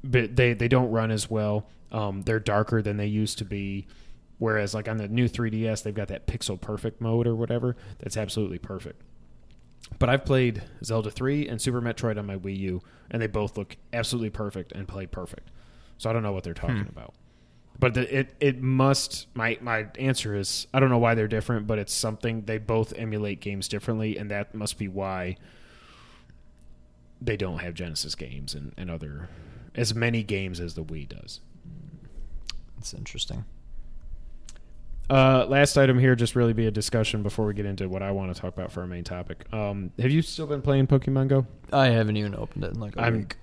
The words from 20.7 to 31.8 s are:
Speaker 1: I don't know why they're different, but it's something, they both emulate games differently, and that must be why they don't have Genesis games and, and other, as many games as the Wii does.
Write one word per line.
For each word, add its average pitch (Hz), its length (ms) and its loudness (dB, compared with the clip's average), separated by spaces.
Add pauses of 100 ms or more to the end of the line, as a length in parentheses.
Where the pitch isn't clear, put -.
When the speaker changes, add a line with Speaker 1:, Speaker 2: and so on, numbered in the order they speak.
Speaker 1:
I 131 80 4
don't 135 80 6
know 123 80 6
why 117 180 6
they're 107 140 2
different, 110 360 0
but 107 140 0
it's 101 140 -4
something, 113 500 -2
they 110 140 -4
both 110 400 0
emulate 104 420 -4
games 101 300 -4
differently, 110 480 -2
and 104 140 -8
that 104 220 -6
must 104 240 -4
be 101 120 -4
why 92 480 -4 (1800)
they 113 160 -2
don't 92 220 -4
have 87 140 -6
Genesis 82 420 -6
games 69 380 -8
and, 71 240 -10
and 90 140 -8
other, 78 380 -8 (460)
as 113 200 0
many 117 280 2
games 95 360 -2
as 85 160 -6
the 82 80 -6
Wii 78 240 -8
does. - 320 -14 (1400)